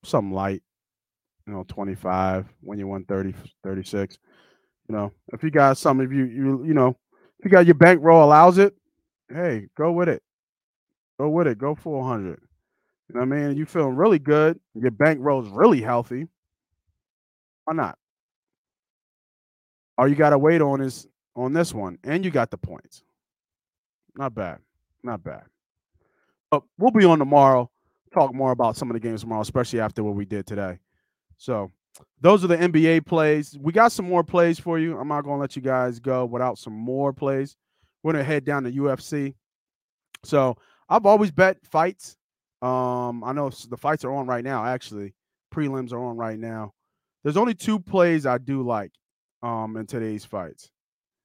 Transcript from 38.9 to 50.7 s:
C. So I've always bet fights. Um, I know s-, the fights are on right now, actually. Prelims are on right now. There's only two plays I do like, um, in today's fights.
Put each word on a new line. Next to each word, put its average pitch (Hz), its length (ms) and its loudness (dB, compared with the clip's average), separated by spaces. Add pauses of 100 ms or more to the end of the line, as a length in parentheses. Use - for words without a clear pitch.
C. 139 340 -8 (880)
So 131 320 0 (320)
I've 208 180 2
always 208 260 4
bet 185 340 2
fights. - 520 -4 (440)
Um, 123 640 -4
I 127 100 -8
know 143 140 -4
s-, - 180 -14
the 117 120 -14
fights 151 280 -4
are 131 80 -8
on 139 120 -6
right 123 180 -4
now, 127 200 -6
actually. 107 500 -8 (400)
Prelims 135 380 -6
are 120 80 -10
on 120 160 -10
right 113 240 -8
now. 113 340 -12 (500)
There's 151 140 -2
only 226 180 -2
two 214 240 -4
plays 170 460 0
I 123 120 -2
do 131 260 -6
like, 110 280 -6 (520)
um, 113 320 -8
in 113 100 -10
today's 110 380 -8
fights. - 480 -14 (540)